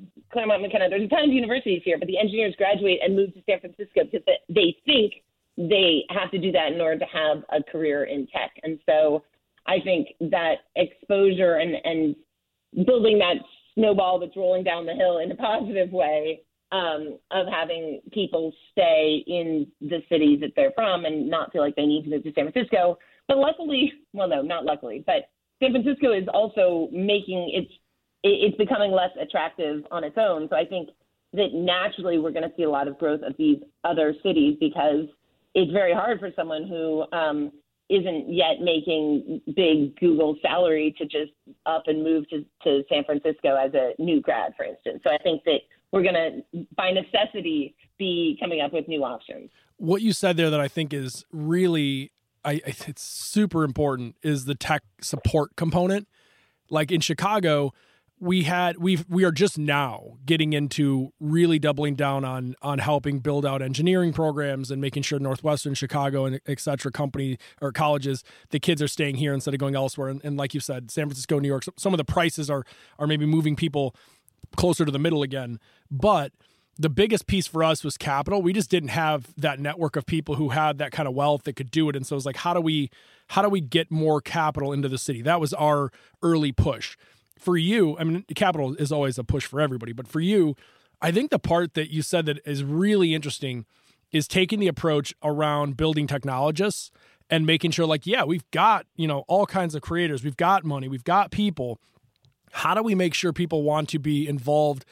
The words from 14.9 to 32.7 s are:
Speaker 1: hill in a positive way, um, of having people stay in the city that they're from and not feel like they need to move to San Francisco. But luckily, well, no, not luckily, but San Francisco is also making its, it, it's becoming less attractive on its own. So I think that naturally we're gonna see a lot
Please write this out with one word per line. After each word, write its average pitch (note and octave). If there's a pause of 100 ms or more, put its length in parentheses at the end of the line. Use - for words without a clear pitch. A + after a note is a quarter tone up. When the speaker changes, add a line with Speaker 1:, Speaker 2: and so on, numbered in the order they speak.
Speaker 1:
hill F3+
in F3+
a -
positive G#3+
way, D#3 (320)
um, D#3 (140)
of F#3
having E3 (100)
people E3 (200)
stay D#3
in E3 (140)
the D#3
city D3+
that D3
they're F3+
from F#3
and D#3
not D#3+
feel E3
like D3
they D3
need D3+
to D3+
move D3
to D#3
San D3+
Francisco. F#3 (280)
But C#4
luckily, D4 (180)
well, G3
no, D3
not D#3+
luckily, C#3+
but E3 (320)
San C4
Francisco C4
is F#3+
also F#3
making F#3
its, - (520)
it, G3+
it's G#3
becoming G#3
less F#3 (100)
attractive D3+
on E3
its D3+
own. E3
So E3+
I E3+
think F3+ (420)
that F#3+
naturally F3
we're D#3
gonna D#3+
see E3+
a D#3
lot C#3+